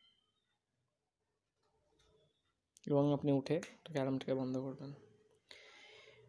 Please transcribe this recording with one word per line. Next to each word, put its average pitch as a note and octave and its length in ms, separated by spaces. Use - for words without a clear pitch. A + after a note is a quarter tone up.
এবং D3 260
আপনি C#3+ 200
উঠে C#3 240
ওটাকে, - 360
অ্যালার্মটাকে C3+ 420
বন্ধ C3 240
করবেন। C3+ 340